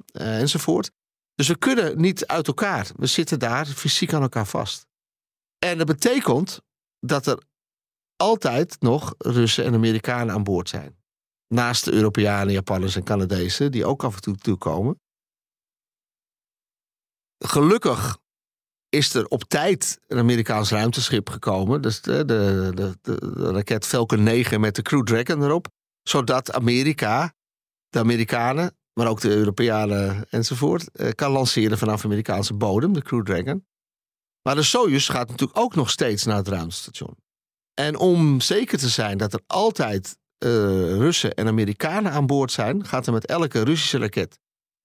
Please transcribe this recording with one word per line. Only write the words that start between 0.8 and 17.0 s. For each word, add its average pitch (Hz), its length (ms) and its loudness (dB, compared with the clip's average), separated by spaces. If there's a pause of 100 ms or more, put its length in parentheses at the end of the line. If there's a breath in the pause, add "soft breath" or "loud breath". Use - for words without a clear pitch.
Dus 139 120 0
we 170 100 2
kunnen 214 440 0
niet 185 260 0
uit 165 200 -2
elkaar. 175 480 -2
We 135 100 -4
zitten 151 340 0
daar 123 260 -2
fysiek 143 480 -2
aan 151 80 2
elkaar 117 260 0
vast. - 400 -6 (720)
En 175 180 0
dat 160 100 2
betekent 160 720 2 (380)
dat 135 280 -2
er 135 160 -2 (720)
altijd 170 640 0
nog 131 360 0
Russen 120 480 2
en 123 80 2
Amerikanen 113 600 0
aan 104 80 0
boord 92 260 -2
zijn. - 280 -10 (500)
Naast 120 380 0
de - 60 -2
Europeanen, 101 640 2
Japanners 95 420 -2
en 92 80 -4
Canadezen, 95 680 0
die 113 140 -2
ook 135 180 -2
af 107 120 -2
en 92 60 -16
toe 104 140 -4
toekomen. 98 680 -2 (2500)